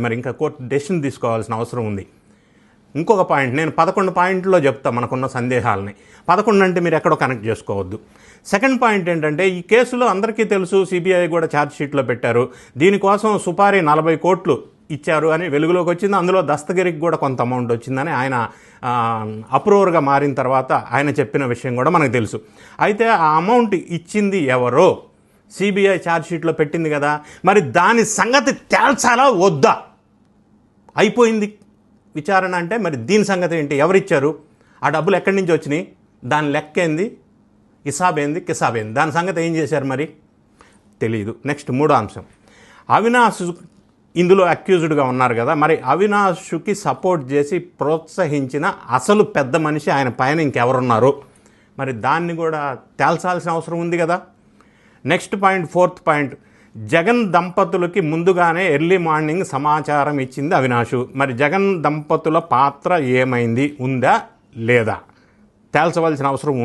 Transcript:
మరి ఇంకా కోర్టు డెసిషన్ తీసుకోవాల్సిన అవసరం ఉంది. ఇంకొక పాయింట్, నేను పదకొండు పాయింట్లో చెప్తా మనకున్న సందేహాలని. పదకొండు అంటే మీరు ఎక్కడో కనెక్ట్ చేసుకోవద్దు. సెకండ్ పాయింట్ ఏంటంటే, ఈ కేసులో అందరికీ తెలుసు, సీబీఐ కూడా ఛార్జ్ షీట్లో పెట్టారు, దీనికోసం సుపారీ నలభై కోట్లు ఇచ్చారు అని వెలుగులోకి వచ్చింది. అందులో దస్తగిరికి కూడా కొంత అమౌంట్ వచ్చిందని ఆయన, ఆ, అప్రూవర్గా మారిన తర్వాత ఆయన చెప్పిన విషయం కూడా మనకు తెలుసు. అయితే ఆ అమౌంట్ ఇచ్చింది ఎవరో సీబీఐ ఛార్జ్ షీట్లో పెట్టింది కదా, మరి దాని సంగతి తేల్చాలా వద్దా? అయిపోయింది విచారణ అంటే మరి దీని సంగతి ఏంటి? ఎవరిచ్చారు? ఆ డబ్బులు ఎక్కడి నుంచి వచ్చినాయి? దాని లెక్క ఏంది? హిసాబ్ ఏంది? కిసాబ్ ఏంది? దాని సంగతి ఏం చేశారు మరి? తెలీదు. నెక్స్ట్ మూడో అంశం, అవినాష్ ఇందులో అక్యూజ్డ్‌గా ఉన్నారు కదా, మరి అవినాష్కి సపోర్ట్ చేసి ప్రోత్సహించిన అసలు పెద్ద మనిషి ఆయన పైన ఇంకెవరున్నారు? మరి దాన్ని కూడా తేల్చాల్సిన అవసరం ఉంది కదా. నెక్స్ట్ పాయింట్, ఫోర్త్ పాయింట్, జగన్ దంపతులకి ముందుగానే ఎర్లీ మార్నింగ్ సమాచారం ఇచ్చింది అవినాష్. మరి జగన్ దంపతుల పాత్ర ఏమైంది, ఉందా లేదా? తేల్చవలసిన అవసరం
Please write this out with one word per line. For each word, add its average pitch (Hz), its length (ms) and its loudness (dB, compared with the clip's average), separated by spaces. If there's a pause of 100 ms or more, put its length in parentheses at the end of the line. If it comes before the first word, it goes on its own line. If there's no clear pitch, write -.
మరి 120 140 0
ఇంకా 123 120 -6
కోర్టు 143 400 -6
డెసిషన్ 143 360 -2
తీసుకోవాల్సిన 113 520 -4
అవసరం 117 320 -6
ఉంది. 95 140 -6 (920)
ఇంకొక 185 360 2
పాయింట్, 135 280 0
నేను 160 200 -2
పదకొండు 185 400 0
పాయింట్లో 185 380 2 (100)
చెప్తా 135 300 -2
మనకున్న 127 300 -4 (100)
సందేహాలని. 110 560 -2 (360)
పదకొండు 202 340 4
అంటే 185 220 2
మీరు 165 140 2
ఎక్కడో 160 240 2
కనెక్ట్ 123 280 -2
చేసుకోవద్దు. 98 460 -6 (540)
సెకండ్ 247 320 2
పాయింట్ 202 300 2
ఏంటంటే, 151 300 0 (140)
ఈ 175 40 -8 (100)
కేసులో 247 420 2
అందరికీ 214 300 -2 (120)
తెలుసు, 190 220 0 (120)
సీబీఐ 180 360 2 (100)
కూడా 165 200 0
ఛార్జ్ 147 220 -2
షీట్లో 139 340 -2
పెట్టారు, 120 320 0 (380)
దీనికోసం 202 500 2 (140)
సుపారీ 196 360 2 (100)
నలభై 156 240 2 (100)
కోట్లు 175 320 2 (380)
ఇచ్చారు 156 400 0
అని 170 180 -4
వెలుగులోకి 160 380 0
వచ్చింది. 196 300 -2
అందులో 185 180 2 (100)
దస్తగిరికి 175 540 -2
కూడా 165 200 0
కొంత 131 220 -2
అమౌంట్ 123 300 -4
వచ్చిందని 131 360 -6 (100)
ఆయన, 131 140 -2 (540)
ఆ, - 20 -2 (640)
అప్రూవర్గా 185 500 4
మారిన 139 340 2
తర్వాత 131 300 0 (240)
ఆయన 143 140 0 (100)
చెప్పిన 143 240 -2 (100)
విషయం 123 260 -6
కూడా 139 160 2
మనకు 147 220 2
తెలుసు. 113 200 -4 (480)
అయితే 214 200 0 (200)
ఆ - 20 4 (120)
అమౌంట్ 214 360 2 (220)
ఇచ్చింది 196 440 -2 (140)
ఎవరో 127 340 4 (600)
సీబీఐ 196 440 2 (120)
ఛార్జ్ 165 240 -2
షీట్లో 165 280 -2
పెట్టింది 175 360 -2
కదా, 147 160 -2 (360)
మరి 208 140 4 (180)
దాని 214 260 4 (140)
సంగతి 247 320 2 (220)
తేల్చాలా 247 540 4 (180)
వద్దా? 175 280 4 (1200)
అయిపోయింది 220 520 2 (640)
విచారణ 185 460 0
అంటే 170 140 -4 (100)
మరి 160 120 -4 (120)
దీని 202 220 4
సంగతి 180 280 0
ఏంటి? 147 160 -2 (100)
ఎవరిచ్చారు? 165 440 2 (540)
ఆ 131 120 2
డబ్బులు 165 240 2
ఎక్కడి 190 200 0
నుంచి 175 180 0
వచ్చినాయి? 147 260 -4 (480)
దాని 151 240 0
లెక్క 151 300 -4
ఏంది? 160 200 -2 (800)
హిసాబ్ 165 380 -2
ఏంది? 147 240 -4
కిసాబ్ 135 300 -2
ఏంది? 107 220 -8
దాని 156 120 0
సంగతి 170 360 -2
ఏం 165 120 -2
చేశారు 147 340 -2
మరి? 135 120 -4 (960)
తెలీదు. 113 320 -4 (160)
నెక్స్ట్ 147 300 -6
మూడో 147 220 2
అంశం, 95 240 -10 (720)
అవినాష్ 226 480 2 (680)
ఇందులో 180 280 4 (100)
అక్యూజ్డ్‌గా 156 580 0
ఉన్నారు 127 300 2
కదా, 131 120 0
మరి 156 220 2 (160)
అవినాష్కి 196 800 -2 (120)
సపోర్ట్ 160 380 -2 (100)
చేసి 143 240 0 (220)
ప్రోత్సహించిన 147 880 -4 (320)
అసలు 208 260 2 (120)
పెద్ద 135 200 -2 (100)
మనిషి 151 320 -4
ఆయన 135 120 0 (120)
పైన 139 260 0
ఇంకెవరున్నారు? 127 640 2 (680)
మరి 131 140 -4 (140)
దాన్ని 170 340 -2
కూడా 160 200 -2 (380)
తేల్చాల్సిన 170 560 0
అవసరం 170 300 -6
ఉంది 170 180 -2
కదా. 170 140 -2 (880)
నెక్స్ట్ 170 380 -2
పాయింట్, 190 320 0
ఫోర్త్ 175 320 0
పాయింట్, 147 280 0 (400)
జగన్ 165 460 0 (140)
దంపతులకి 175 640 0 (100)
ముందుగానే 170 540 2 (100)
ఎర్లీ 170 220 2 (100)
మార్నింగ్ 156 380 -2 (100)
సమాచారం 147 680 0
ఇచ్చింది 143 340 -6
అవినాష్. 123 400 0 (220)
మరి 131 200 -2
జగన్ 185 260 0 (200)
దంపతుల 156 500 -2 (160)
పాత్ర 139 400 0 (280)
ఏమైంది, 123 440 0 (220)
ఉందా 131 280 2 (540)
లేదా? 110 280 2 (760)
తేల్చవలసిన 156 540 0
అవసరం 139 380 -2